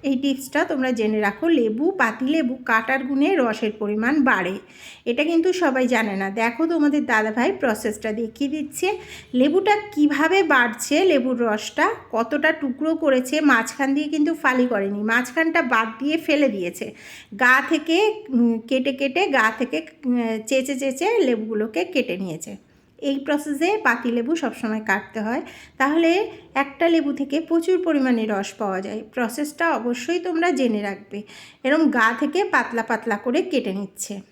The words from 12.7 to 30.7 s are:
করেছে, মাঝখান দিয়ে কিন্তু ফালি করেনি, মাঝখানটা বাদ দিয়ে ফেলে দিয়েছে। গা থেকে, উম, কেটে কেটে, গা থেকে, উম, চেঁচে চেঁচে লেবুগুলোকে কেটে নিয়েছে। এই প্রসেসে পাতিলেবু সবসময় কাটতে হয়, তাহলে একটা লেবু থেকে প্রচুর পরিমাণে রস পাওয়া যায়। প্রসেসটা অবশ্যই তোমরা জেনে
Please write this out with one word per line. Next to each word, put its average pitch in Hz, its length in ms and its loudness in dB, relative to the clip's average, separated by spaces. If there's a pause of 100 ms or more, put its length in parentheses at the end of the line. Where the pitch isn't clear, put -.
করেছে, 262 320 2 (160)
মাঝখান 247 440 0
দিয়ে 302 200 -2
কিন্তু 302 160 2 (100)
ফালি 254 320 2
করেনি, 202 280 -2 (120)
মাঝখানটা 320 480 0 (120)
বাদ 220 140 2 (120)
দিয়ে 302 260 -2
ফেলে 294 300 2
দিয়েছে। 180 300 -6 (580)
গা 254 120 8 (160)
থেকে, 320 260 2 (380)
উম, 233 200 4 (140)
কেটে 262 300 0
কেটে, 285 220 0 (160)
গা 220 100 4 (120)
থেকে, 277 180 -4 (280)
উম, 247 120 0 (320)
চেঁচে 262 320 0
চেঁচে 269 260 -2 (200)
লেবুগুলোকে 220 540 -2 (120)
কেটে 214 300 -2
নিয়েছে। 180 300 -10 (560)
এই 277 160 0
প্রসেসে 294 440 -2 (160)
পাতিলেবু 240 460 0 (120)
সবসময় 220 460 -4
কাটতে 202 360 -4
হয়, 254 160 -4 (380)
তাহলে 330 320 4 (520)
একটা 277 300 -2
লেবু 285 260 2
থেকে 277 180 -2 (120)
প্রচুর 339 360 2
পরিমাণে 262 440 2
রস 208 200 -2 (120)
পাওয়া 190 240 -2
যায়। 214 160 -8 (140)
প্রসেসটা 294 500 -4 (140)
অবশ্যই 240 480 -2
তোমরা 339 200 0 (120)
জেনে 220 300 0